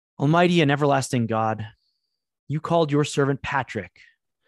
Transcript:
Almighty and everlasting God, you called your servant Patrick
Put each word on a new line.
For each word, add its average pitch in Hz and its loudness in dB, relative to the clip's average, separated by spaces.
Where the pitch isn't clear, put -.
Almighty 170 4
and 143 4
everlasting 135 0
God, 110 -2
you 151 -6
called 165 0
your 147 2
servant 139 -2
Patrick 113 -6